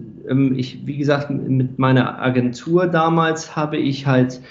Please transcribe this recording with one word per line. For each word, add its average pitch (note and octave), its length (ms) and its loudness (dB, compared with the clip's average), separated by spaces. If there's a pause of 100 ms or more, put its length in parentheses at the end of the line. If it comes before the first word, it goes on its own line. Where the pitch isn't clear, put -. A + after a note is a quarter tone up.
(280)
Ähm, C3+ 300 2
ich, - 260 -8
wie C#3 120 -8
gesagt, C#3+ 340 0
mit C3 480 -2
meiner C3 420 2
Agentur B2+ 680 0
damals D#3+ 640 0
habe D3+ 220 -4
ich C3+ 300 -2
halt, B2+ 440 2